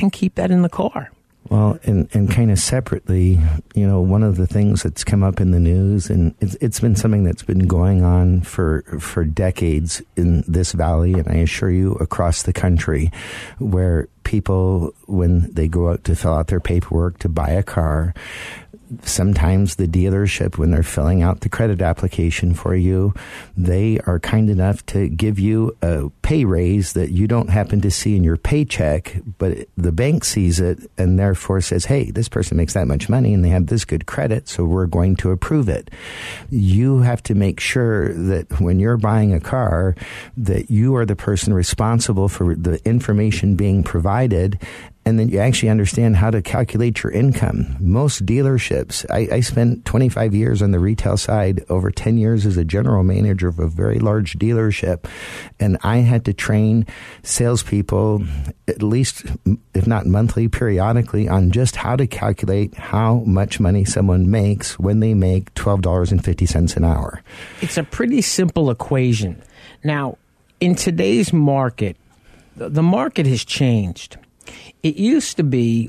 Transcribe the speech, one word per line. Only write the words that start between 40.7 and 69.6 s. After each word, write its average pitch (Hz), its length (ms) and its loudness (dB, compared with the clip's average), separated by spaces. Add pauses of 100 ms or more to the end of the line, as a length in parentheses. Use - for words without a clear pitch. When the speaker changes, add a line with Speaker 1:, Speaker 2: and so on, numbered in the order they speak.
Speaker 2:
are 117 100 0
the 101 80 -2
person 101 400 -2
responsible 101 760 0
for 87 280 0
the 82 280 -2
information 104 680 2
being 98 300 2
provided, 98 720 0 (480)
and 113 120 4
then 113 120 2
you 95 80 0
actually 110 320 2
understand 110 460 2
how 104 140 2
to 110 120 0
calculate 117 600 -2
your - 80 -4
income. 65 720 0
Most 104 460 2
dealerships, 123 840 0
I, 107 260 -2
I 123 40 2
spent 120 460 0
twenty-five 117 480 0
years 110 260 2
on 101 120 2
the 90 60 2
retail 98 380 0
side, 98 540 0
over 92 200 0
ten 113 280 0
years 110 260 2
as 95 140 2
a 85 60 2
general 101 380 2
manager 95 460 2
of 82 100 -4
a 82 80 0
very 95 320 -2
large 107 400 -2
dealership, 104 680 0 (520)
and - 240 2
I 113 160 0
had 120 280 2
to 104 80 0
train 107 520 0 (360)
salespeople, 107 1000 0 (440)
at - 140 -4
least, 113 420 -2 (500)
if 95 120 0
not 113 180 0
monthly, 110 440 2
periodically, 110 800 0
on 92 220 4
just 120 260 0
how 117 200 -2
to 135 100 2
calculate 101 680 -2
how 113 520 0
much 98 320 0
money 98 280 2
someone 92 440 2
makes 101 480 0
when 104 220 2
they 110 140 2
make 92 400 2
twelve 101 260 0
dollars 90 320 0
and 87 100 2
fifty 90 220 0
cents 82 320 0
an 82 80 2
hour. 76 380 -2 (400)
Speaker 1:
It's - 160 -4
a 156 60 -2
pretty 240 360 -2
simple 165 500 0
equation. 117 720 -2 (400)